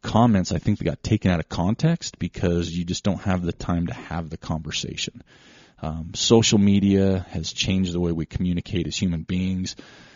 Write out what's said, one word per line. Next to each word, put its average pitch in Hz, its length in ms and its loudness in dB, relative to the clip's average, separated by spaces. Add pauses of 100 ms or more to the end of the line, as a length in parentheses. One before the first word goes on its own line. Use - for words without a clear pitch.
comments, 110 500 4
I 85 60 0
think, 104 200 0
that 92 60 -8
got 82 180 -4
taken 104 280 2
out 85 100 2
of - 80 -8
context 120 680 -2
because 85 520 -2
you 87 140 -4
just 87 200 -4
don't 95 180 -2
have 92 200 0
the 82 100 -4
time 85 340 -2
to - 80 -6
have 82 340 -8
the 82 80 -10
conversation. - 840 -8 (600)
Um, 80 320 -8
social 113 440 4
media 98 720 4
has 80 220 -6
changed 95 400 0
the 87 80 -2
way 87 100 0
we 80 140 -2
communicate 87 640 -2
as 73 100 -6
human 87 260 -2
beings, 92 540 -4 (380)